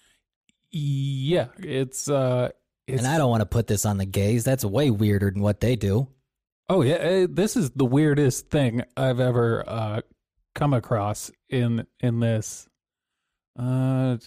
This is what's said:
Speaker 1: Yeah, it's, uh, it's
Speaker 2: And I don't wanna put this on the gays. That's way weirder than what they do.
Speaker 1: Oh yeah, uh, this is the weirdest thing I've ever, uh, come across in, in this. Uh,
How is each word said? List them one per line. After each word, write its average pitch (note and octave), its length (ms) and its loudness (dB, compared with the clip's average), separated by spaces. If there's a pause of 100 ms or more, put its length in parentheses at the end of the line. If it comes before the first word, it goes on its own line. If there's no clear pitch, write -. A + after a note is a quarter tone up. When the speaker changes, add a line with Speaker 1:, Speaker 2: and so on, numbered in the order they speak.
(720)
Speaker 1:
Yeah, C#3 760 -2 (100)
it's, C3+ 520 -6
uh, B2+ 400 0 (380)
it's C3 120 -2
Speaker 2:
And B2 80 0
I D#3 100 0
don't C#3 120 2
wanna A2 160 2
put A#2 220 -2
this G#2 180 -2
on G#2 120 0
the F#2+ 80 0
gays. G2+ 380 0
That's C3 200 0
way A#2+ 280 2
weirder G2+ 400 2
than G2 100 -4
what G2+ 180 0
they A#2+ 160 2
do. A2 320 0 (600)
Speaker 1:
Oh F3+ 160 2
yeah, C#3 120 2
uh, F3+ 340 2
this E3+ 280 -2
is D#3+ 140 0
the C3 140 0
weirdest C#3+ 640 2
thing B2+ 340 0 (120)
I've C3 240 0
ever, A#2+ 480 2
uh, A2 340 -4 (520)
come C#3+ 200 0
across G#2+ 580 -2 (180)
in, A#2 380 -2 (120)
in A#2+ 200 0
this. A#2 480 -2 (880)
Uh, C3 680 0